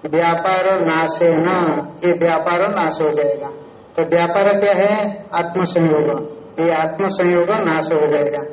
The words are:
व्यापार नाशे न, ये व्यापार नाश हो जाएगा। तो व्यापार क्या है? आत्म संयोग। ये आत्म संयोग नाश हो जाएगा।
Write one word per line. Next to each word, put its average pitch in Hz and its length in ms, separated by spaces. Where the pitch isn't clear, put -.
व्यापार 170 580
नाशे 165 540
न, 165 140
ये 175 120
व्यापार 170 540
नाश 165 320
हो 151 100
जाएगा। 147 380
तो 165 120
व्यापार 170 480
क्या 202 200
है? 208 500
आत्म 180 300
संयोग। 151 960
ये 165 140
आत्म 160 360
संयोग 175 420
नाश 160 300
हो 151 140
जाएगा। 147 440